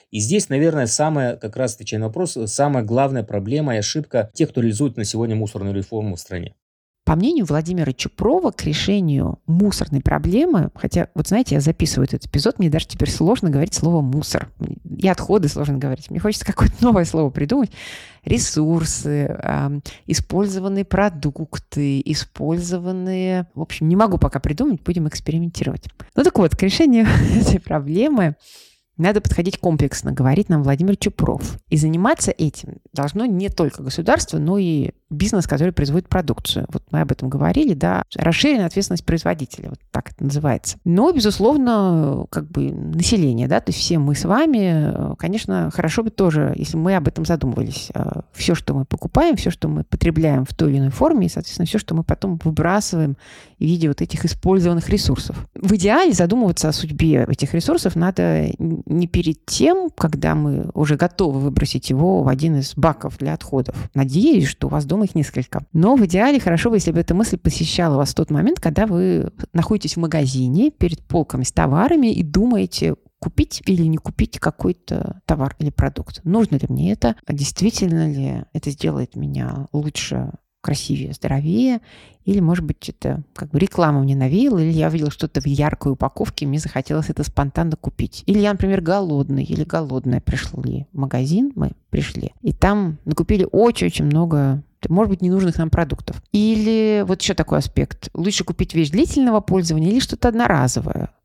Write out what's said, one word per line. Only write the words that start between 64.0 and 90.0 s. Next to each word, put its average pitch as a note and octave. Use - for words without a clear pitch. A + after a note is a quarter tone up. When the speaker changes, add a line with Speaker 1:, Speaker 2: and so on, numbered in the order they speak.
Speaker 2:
что -
у C#3
вас D3
дома F#3+
их F#3+
несколько. C#3
Но G3
в A3+
идеале A3
хорошо F3
бы, A3
если E3+
бы E3
эта E3+
мысль G3+
посещала D#3+
вас C#3
в -
тот -
момент, F3+
когда E3+
вы F3
находитесь E3+
в E3+
магазине D3+
перед E3+
полками C3+
с -
товарами G#3
и G3
думаете, F#3
купить -
или F3+
не D#3+
купить -
какой-то -
товар C#3
или D3
продукт. -
Нужно F#3+
ли -
мне D3
это? A3+
Действительно E3
ли C3+
это D3+
сделает C#3+
меня C3+
лучше, D3
красивее, -
здоровее? G#3
Или, G3
может E3+
быть, -
это C#3
как -
бы C#3+
реклама D#3
мне C3+
навеяла, F3
или D#3+
я D#3+
увидела D3+
что-то -
в C3+
яркой C#3+
упаковке, -
и C#3
мне C#3
захотелось D3+
это D3+
спонтанно D#3
купить. -
Или G3+
я, G#3
например, G3
голодный D3
или D3+
голодная C3